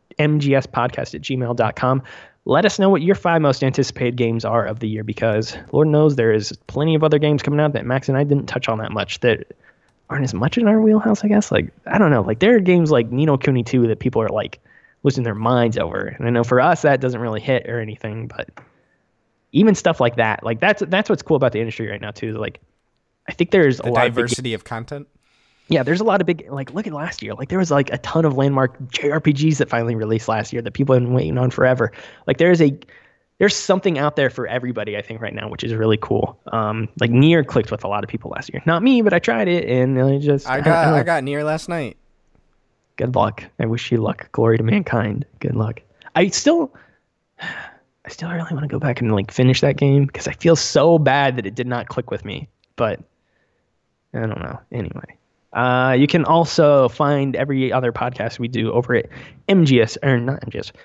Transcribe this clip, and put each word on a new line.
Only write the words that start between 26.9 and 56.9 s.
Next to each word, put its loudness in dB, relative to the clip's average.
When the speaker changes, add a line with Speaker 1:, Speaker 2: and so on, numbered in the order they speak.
Speaker 1:
last -10
year. -10
Like, -10
there -2
was, 0
like, 2
a -4
ton 0
of 0
landmark 0
J -2
R -2
P 2
Gs 2
that -2
finally -2
released -2
last -2
year -6
that -10
people 2
have 4
been -2
waiting 0
on 0
forever. 2
Like, 0
there 6
is 4
a, 4
there's 2
something 0
out 0
there 0
for -8
everybody, -6
I -6
think, -14
right -8
now, -10
which -10
is -6
really 2
cool. -4
Um, -4
like, 2
Nier 6
clicked -2
with -6
a -6
lot -4
of -10
people -10
last -12
year. -10
Not 2
me, 4
but 2
I 2
tried 0
it, 0
and 2
I 2
just, 0
Speaker 2:
I -2
Speaker 1:
I, -2
Speaker 2:
got, -2
Speaker 1:
I 4
don't 4
Speaker 2:
I 4
Speaker 1:
know. 2
Speaker 2:
got 0
Nier -4
last -4
night. -6
Speaker 1:
Good -4
luck. -2
I -2
wish -6
you 2
luck. -6
Glory 2
to -2
mankind. -2
Good -4
luck. -4
I 4
still, 0
<sighs> -20
I -18
still -12
really -8
wanna -4
go -6
back -2
and, 2
like, -2
finish 4
that 2
game, 4
'cause -12
I -6
feel 4
so 4
bad 2
that -4
it -8
did -6
not -6
click -8
with -8
me. -10
But -2
I -6
don't -6
know. -12
Anyway. -10
Uh, 2
you 6
can 2
also 4
find 0